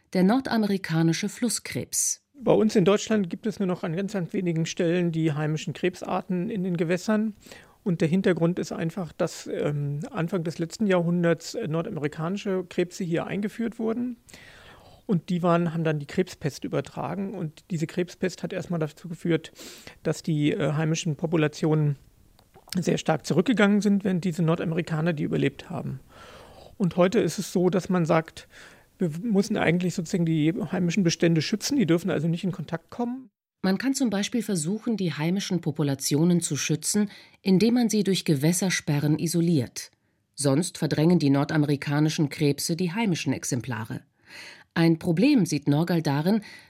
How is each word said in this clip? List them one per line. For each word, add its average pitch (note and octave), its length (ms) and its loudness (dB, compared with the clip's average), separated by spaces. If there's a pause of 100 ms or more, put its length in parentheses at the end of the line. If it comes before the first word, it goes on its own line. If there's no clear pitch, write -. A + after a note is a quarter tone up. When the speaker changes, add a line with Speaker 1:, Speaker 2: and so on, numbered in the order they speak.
(120)
Speaker 1:
der F#3 100 2
nordamerikanische G3 1080 2
Flusskrebs. - 920 -4 (160)
Speaker 2:
Bei A#3 140 4
uns G#3 240 4
in G3 80 6
Deutschland G3+ 460 2
gibt - 160 -8
es G#3+ 120 -6
nur G3 80 -2
noch F3+ 160 -2
an E3 140 -4
ganz, G3 160 -4
ganz F3+ 220 -4
wenigen E3+ 320 0
Stellen F3 440 0
die D#3+ 220 0
heimischen D3+ 400 -2
Krebsarten F3+ 800 -4
in G3 140 -4
den F3+ 120 -2
Gewässern. G3+ 560 0 (500)
Und F3 180 0
der E3 80 4
Hintergrund F3 500 2
ist F3 140 -6
einfach, E3 400 -6
dass, - 340 -6
ähm, D3 540 -4 (100)
Anfang F3 320 -2
des D#3+ 160 -6
letzten E3+ 300 -2
Jahrhunderts, E3+ 680 2
äh, A3+ 140 -4
nordamerikanische E3+ 1000 -4
Krebse F3+ 360 -4
hier E3 240 -2
eingeführt G#3 500 -6
wurden. A#3 380 -4 (920)
Und F3+ 220 0
die F3+ 160 -2
waren, E3+ 280 4
haben E3 120 -2
dann D#3 160 0
die C#3+ 60 -10
Krebspest - 580 -4
übertragen. E3 680 -6
Und E3 380 -8
diese D#3+ 160 -4
Krebspest - 560 -6
hat E3+ 100 -8
erstmal F3 280 -4
dazu D#3 280 -8
geführt, E3 440 -2 (500)
dass - 220 -4
die, D3+ 260 2
äh, D#3 220 0
heimischen D#3 420 0
Populationen D3+ 800 0 (840)
sehr E3 220 0
stark D#3+ 260 0
zurückgegangen G3+ 560 4
sind, G3+ 220 2
wenn F#3 180 0
diese F3 220 -2
Nordamerikaner E3 680 0
die D3+ 100 -4
überlebt C#3+ 480 -2
haben. C3+ 300 -8 (800)
Und F3+ 180 0
heute F#3+ 240 4
ist F3+ 180 0
es - 140 -6
so, F3+ 180 4
dass F3+ 180 0
man E3 160 2
sagt, D#3+ 440 0 (500)
wir E3+ 140 0 (100)
müssen G3+ 340 2
eigentlich F3 380 2
sozusagen E3+ 320 -2
die D#3+ 260 2 (200)
heimischen F3+ 320 0
Bestände E3 360 4
schützen, - 360 -2
die A3+ 100 4
dürfen E3+ 240 2
also D#3 160 0
nicht E3+ 160 -2
in F#3 80 -2
Kontakt - 400 -8
kommen. A#3+ 400 -6 (320)
Speaker 1:
Man F#3+ 160 2
kann C4+ 160 -2
zum C4 160 0
Beispiel G3+ 320 -2
versuchen, G#3 540 -2
die F3+ 160 0
heimischen F3 480 -2
Populationen D3+ 800 2
zu D#3 160 -4
schützen, F3+ 540 0 (320)
indem G3 320 4
man A#3+ 140 4
sie G#3 160 0
durch F#3 200 0
Gewässersperren D3+ 920 2
isoliert. E3+ 720 0 (460)
Sonst C#3+ 420 0
verdrängen D#3+ 400 4
die D3 120 2
nordamerikanischen D3 960 2
Krebse C#3+ 480 0
die F3 160 -2
heimischen F3+ 400 -2
Exemplare. A2+ 720 -6 (720)
Ein E3 260 4
Problem F#3+ 460 4
sieht D3+ 200 -2
Norgall D#3+ 360 2
darin, D#3+ 400 0 (280)